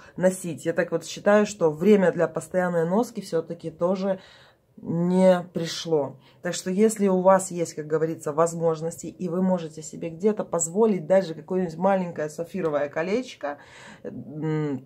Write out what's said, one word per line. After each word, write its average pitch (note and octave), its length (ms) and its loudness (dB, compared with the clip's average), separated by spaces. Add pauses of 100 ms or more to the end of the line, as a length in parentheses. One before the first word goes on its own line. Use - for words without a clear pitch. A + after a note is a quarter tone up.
(180)
носить. F3 480 0
Я E3 80 0
так E3 180 -2
вот E3 140 -4
считаю, G#3 420 2
что E3 240 0
время F3+ 420 6
для E3 140 2
постоянной F3 640 -2
носки G#3 320 -2
все-таки E3 500 -6
тоже F#3+ 480 -2 (640)
не F3+ 600 4 (100)
пришло. D#3+ 640 -2 (260)
Так F3 120 -6
что, - 160 -6
если G3+ 360 2
у F#3 140 4
вас F#3 300 6
есть, E3+ 240 -4
как D3+ 120 -8
говорится, D#3 460 -2
возможности, E3 760 0
и F3+ 220 -8
вы F3+ 120 -2
можете E3+ 420 -2
себе - 260 -10
где-то G3+ 360 -2
позволить F3 640 0
даже F3+ 280 2
какое-нибудь E3+ 420 -4
маленькое F3 520 0
сапфировое D3+ 600 -4
колечко, B3 680 -4 (460)
м, D3 840 -6